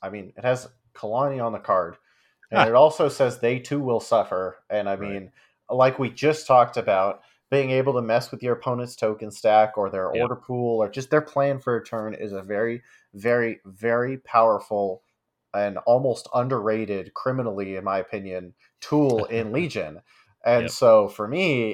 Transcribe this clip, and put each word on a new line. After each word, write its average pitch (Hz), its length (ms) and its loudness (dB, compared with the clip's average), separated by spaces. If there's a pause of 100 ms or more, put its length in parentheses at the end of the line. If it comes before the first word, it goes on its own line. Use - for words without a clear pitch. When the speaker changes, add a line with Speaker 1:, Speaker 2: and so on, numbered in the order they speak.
Speaker 1:
I 98 80 -10
mean, 98 260 -14
it 104 80 -18
has 127 240 -2 (260)
Kalani 127 500 -4
on 113 100 -4
the 101 60 -8
card, 90 380 -2 (540)
and 117 80 2
Speaker 2:
Ah. 113 80 6
Speaker 1:
it 113 80 0
also 151 340 6
says 127 300 -2
"They 123 200 0
Too 143 200 -6
Will 123 200 -2
Suffer," 95 580 -2 (120)
and 101 200 -4
I 98 60 -4
Speaker 2:
Right. 95 40 -8 (100)
Speaker 1:
mean, 98 220 -12 (380)
like 131 300 2
we 127 100 -2
just 151 380 -2
talked 123 300 6
about, 98 440 0 (280)
being 135 220 0
able 131 220 2
to 123 80 0
mess 117 300 0
with 123 120 -14
your 123 120 0
opponent's 123 400 -6
token 107 360 -4
stack 107 460 4
or 98 120 -2
their 92 240 -4
Speaker 2:
Yep. 113 100 0
Speaker 1:
order 120 120 -4
pool 120 460 -2
or 104 80 0
just 131 220 -10
their 151 100 4
plan 139 380 -2
for 127 160 -2
a 113 100 -4
turn 110 280 -8
is 104 200 -10
a 98 80 -8
very, 110 400 -4 (320)
very, 117 520 -2
very 117 520 -4
powerful 104 880 0 (500)
and 101 260 -2
almost 123 540 0
underrated, 110 800 -2
criminally, 104 640 -4
in 92 60 -10
my 98 160 -2
opinion, 92 540 -10 (280)
tool 135 440 0
Speaker 2:
<laughs> - 60 -10
Speaker 1:
in 113 220 -4
Legion. 90 480 -6 (420)
And 120 200 4
Speaker 2:
Yep. 117 80 -6
Speaker 1:
so 110 360 8
for 104 200 -6
me, 131 460 0